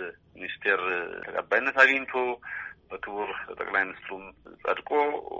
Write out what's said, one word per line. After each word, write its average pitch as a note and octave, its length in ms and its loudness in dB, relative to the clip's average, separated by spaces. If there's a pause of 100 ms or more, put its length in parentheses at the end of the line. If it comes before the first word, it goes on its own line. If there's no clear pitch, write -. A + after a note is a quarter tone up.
(320)
ሚኒስቴር F#2 500 0 (400)
ተቀባይነት A2 560 0
አግኝቶ C3+ 360 6 (720)
በክቡር G2+ 440 -6 (260)
ጠቅላይ F#2+ 280 2
ሚኒስትሩም F#2+ 400 -8 (340)
ጸድቆ - 320 -2 (500)